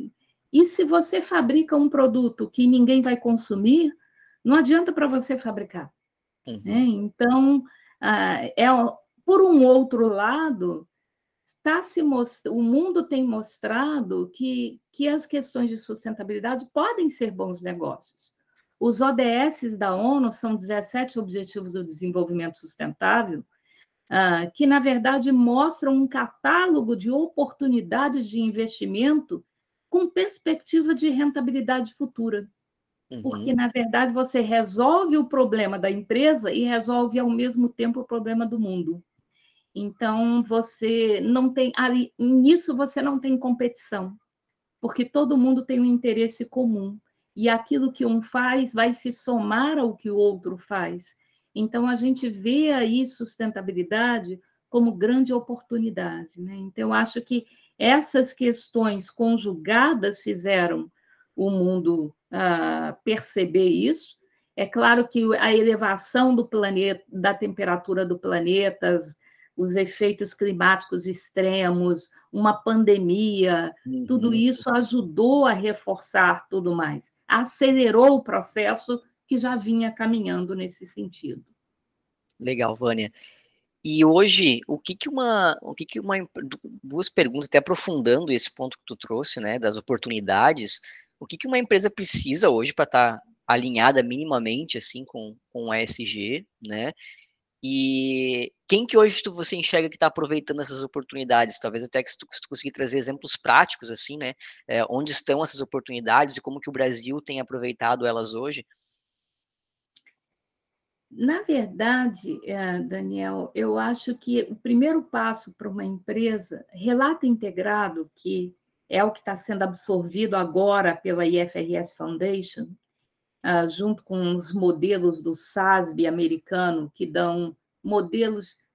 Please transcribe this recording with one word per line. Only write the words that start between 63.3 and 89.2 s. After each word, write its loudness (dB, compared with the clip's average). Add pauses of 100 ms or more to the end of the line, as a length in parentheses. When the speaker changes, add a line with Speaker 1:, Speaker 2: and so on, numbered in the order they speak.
Speaker 1:
isso. -2 (360)
É -4
claro 4
que 2
a 4
elevação 2
do 0
planeta, 0
da 0
temperatura -2
do -2
planeta, 0
as, -2 (400)
os -2
efeitos -2
climáticos 0
extremos, 0 (200)
uma 2
pandemia, 2 (120)
Speaker 2:
Uhum. -6
Speaker 1:
tudo 0
isso 0
ajudou 2
a 4
reforçar 0
tudo -2
mais, -6 (160)
acelerou 4
o -2
processo -4 (240)
que -2
já -2
vinha -2
caminhando -2
nesse -10
sentido. -14 (960)
Speaker 2:
Legal, -2
Vânia. -2 (720)
E 4
hoje, 6
o -6
que -12
que -10
uma, 0
o -14
que -12
que -10
uma -4
empre-, -10
du-, -14 (220)
duas -4
perguntas, 0
até 2
aprofundando 0
esse -2
ponto -10
que -20
tu -14
trouxe, -6